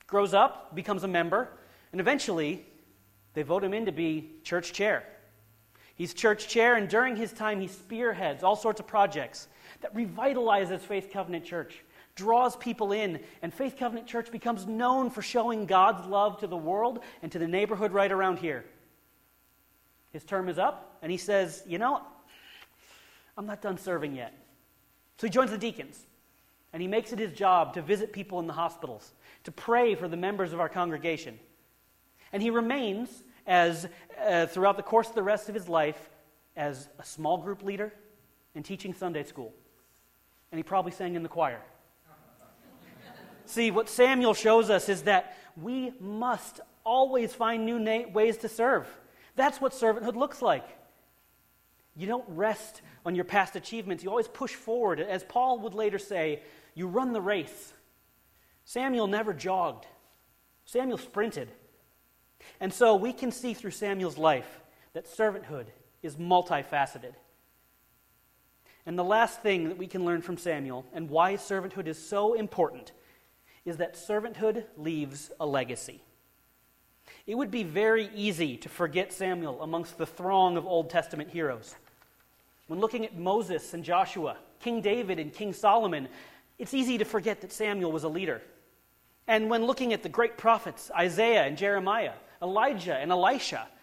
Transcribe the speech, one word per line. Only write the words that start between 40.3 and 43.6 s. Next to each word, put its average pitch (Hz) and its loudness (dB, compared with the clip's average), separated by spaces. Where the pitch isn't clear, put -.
And 160 -8
he 156 -4
probably 185 0
sang 175 -6
in 165 -4
the 160 -6
choir. 139 0
See, 233 2